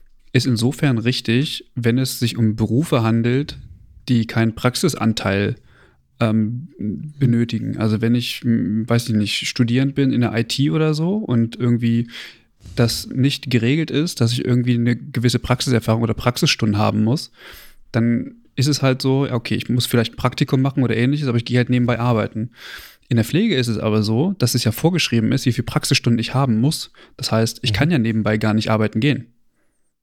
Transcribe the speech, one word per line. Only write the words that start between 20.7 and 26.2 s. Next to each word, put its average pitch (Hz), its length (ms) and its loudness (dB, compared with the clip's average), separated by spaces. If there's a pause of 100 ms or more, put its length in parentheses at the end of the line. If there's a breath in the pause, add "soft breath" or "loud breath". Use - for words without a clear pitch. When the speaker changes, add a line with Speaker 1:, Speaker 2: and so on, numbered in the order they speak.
Speaker 1:
oder 117 120 0
ähnliches, 139 320 0
aber 117 100 0
ich 117 60 -2
gehe 120 120 -2
halt 123 140 2
nebenbei 123 280 2
arbeiten. 117 520 0 (580 loud breath)
In 120 80 0
der 113 80 4
Pflege 202 320 0
ist 123 120 0
es 110 80 0
aber 107 260 2
so, 120 360 0
dass - 160 2
es 123 100 0
ja 110 80 2
vorgeschrieben 120 600 0
ist, 135 120 0
wie 123 80 2
viel 117 120 -4
Praxisstunden - 540 0
ich 113 140 -6